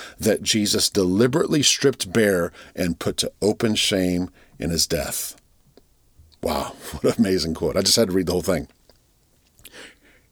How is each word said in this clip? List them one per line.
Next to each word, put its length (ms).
that 240
Jesus 460
deliberately 720
stripped 480
bare 400
and 240
put 180
to 140
open 340
shame 540
in 100
his 180
death. 480
Wow, 320
<laughs> 80
what 120
an 140
amazing 360
quote. 240
I 40
just 140
had 120
to 60
read 120
the 80
whole 80
thing. 260